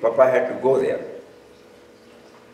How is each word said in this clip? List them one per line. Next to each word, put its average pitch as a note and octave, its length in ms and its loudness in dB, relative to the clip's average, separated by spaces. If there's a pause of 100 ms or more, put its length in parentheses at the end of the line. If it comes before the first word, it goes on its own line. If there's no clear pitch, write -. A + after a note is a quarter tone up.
Papa B2+ 280 4
had B2 200 0
to G#2 120 -8
go C3+ 200 2
there. - 180 -2 (1500)